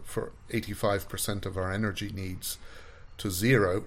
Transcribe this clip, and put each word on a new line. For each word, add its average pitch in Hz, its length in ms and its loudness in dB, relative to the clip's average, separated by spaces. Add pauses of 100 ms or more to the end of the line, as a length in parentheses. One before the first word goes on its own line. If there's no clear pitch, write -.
for - 280 -4 (180)
eighty-five 104 580 2
percent 101 380 -2
of 92 100 -4
our 92 140 0
energy 104 420 0
needs 95 460 -6 (600)
to 104 120 -2
zero 98 560 6